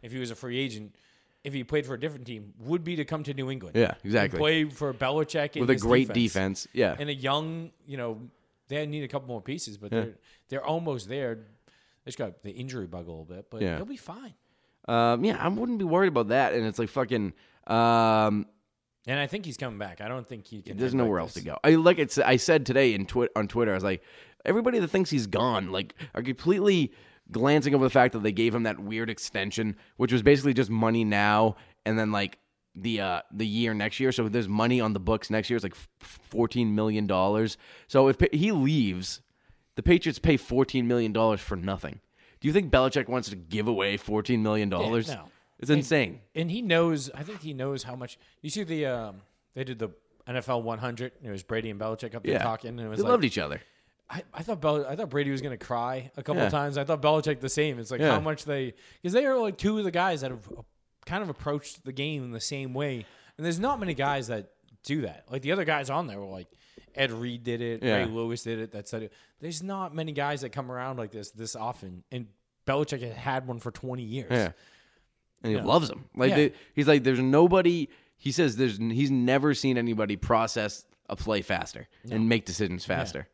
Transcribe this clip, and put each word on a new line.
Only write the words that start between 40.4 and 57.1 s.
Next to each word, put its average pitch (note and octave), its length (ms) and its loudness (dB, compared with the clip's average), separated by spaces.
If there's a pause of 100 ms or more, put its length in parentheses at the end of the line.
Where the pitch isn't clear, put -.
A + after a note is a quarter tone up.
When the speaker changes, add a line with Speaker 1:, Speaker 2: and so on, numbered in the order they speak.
Speaker 2:
million A#2 240 2
dollars A2 300 4
for - 140 -6
nothing. F#2 460 -6 (380)
Do C#3 80 -2
you D3+ 60 0
think F3+ 180 2
Belichick C#3 360 4
wants A#2+ 220 -2
to G2+ 60 -10
give F#2 320 -4
away G2+ 300 2
fourteen G#2+ 460 0
million G#2+ 260 2
dollars? G#2+ 380 0
Speaker 1:
Yeah, C#3+ 80 -6
no. - 60 -14 (380)
Speaker 2:
It's B2+ 120 0
Speaker 1:
And D3+ 80 6
Speaker 2:
insane. C3+ 400 0 (160)
Speaker 1:
and E3 160 -2
he A3+ 100 -4
knows, E3 540 2
I C#3+ 80 -10
think F#3 180 -14
he D3+ 140 -12
knows C3 260 -6
how B2 140 -10
much. B2 240 -14 (240)
You C#3+ 80 -8
see G#3+ 120 -6
the, D#3+ 220 -2
um, A2 360 -6 (340)
they B2+ 80 -6
did B2+ 160 -8
the A2 100 -4 (380)
N B2+ 100 -6
F A#2+ 100 -6
L B2 140 0
one A2+ 160 -4
hundred, A#2+ 400 -8
and C3 100 -14
it G#2+ 40 -8
was G2 100 -8
Brady A2+ 300 -4
and G2+ 80 -10
Belichick A2 340 -6
up A#2 80 -10
there D#3+ 120 -2
Speaker 2:
Yeah. B2 100 0
Speaker 1:
talking, A2+ 260 -4
and A#2+ 120 -12
it A2+ 80 -8
was G#2+ 100 -6
Speaker 2:
They G3+ 60 0
Speaker 1:
like, A3 60 0
Speaker 2:
loved A3 140 4
each G#2 140 0
other. D2 200 -4 (480)
Speaker 1:
I, F3 140 -10 (140)
I E3+ 80 -10
thought G3+ 180 -6
Bel-, D3 240 2
I C3+ 100 -6
thought F#3+ 140 -6
Brady C#3 220 0
was C3+ 100 -2
gonna C3 160 -8
cry B2 580 -4
a C#3 60 -12
couple D3 220 0
Speaker 2:
Yeah. G2+ 60 2
Speaker 1:
times. C#3+ 280 -2
I C#3 60 -2
thought D3 180 0
Belichick D3+ 380 2